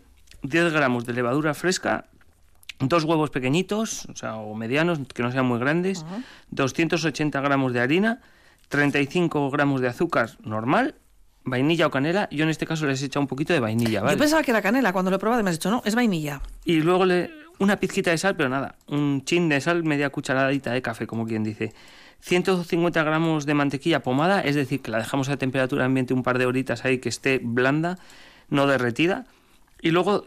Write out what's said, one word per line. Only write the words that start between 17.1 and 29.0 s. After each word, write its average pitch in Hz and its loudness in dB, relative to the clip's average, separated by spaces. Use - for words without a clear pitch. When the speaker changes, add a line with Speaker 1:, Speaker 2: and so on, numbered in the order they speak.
Speaker 1:
una 202 4
pizquita 190 0
de 165 2
sal, 190 0
pero 151 0
nada, 131 -4
un 143 0
chin 170 2
de 143 2
sal, 170 0
media 143 0
cucharadita 135 0
de 127 -2
café, 117 -6
como 113 -4
quien 110 -2
dice. 110 -4
Ciento 180 0
cincuenta 165 0
gramos 156 0
de 151 0
mantequilla 143 0
pomada, 156 2
es 143 0
decir, 139 -2
que - -10
la 110 0
dejamos 131 -2
a 143 -2
temperatura 131 -2
ambiente 131 0
un 127 0
par 123 0
de 127 2
horitas 127 -2
ahí, 131 2
que 123 -6
esté 135 -2
blanda, 135 0
no 139 2
derretida. 139 2